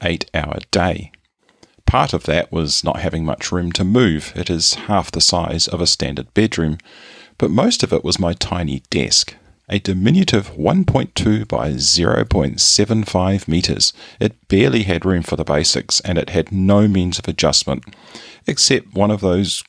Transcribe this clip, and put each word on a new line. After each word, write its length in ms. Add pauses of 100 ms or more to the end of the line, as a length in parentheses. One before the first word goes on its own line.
eight-hour 560 (100)
day. 420 (760)
Part 260
of 120
that 260
was 320
not 160
having 260
much 260
room 200
to 120
move. 520
It 160
is 240
half 340
the 100
size 480
of 140
a 60
standard 480
bedroom, 420 (640)
but 100
most 320
of 100
it 120
was 160
my 140
tiny 580
desk, 420 (340)
a 120
diminutive 760
one 300
point 300
two 300
by 260
zero 520
point 380
seven 420
five 440
meters. 460 (260)
It 280
barely 360
had 220
room 180
for 140
the 60
basics, 580
and 180
it 100
had 220
no 360
means 300
of 100
adjustment, 560 (640)
except 480
one 160
of 100
those 480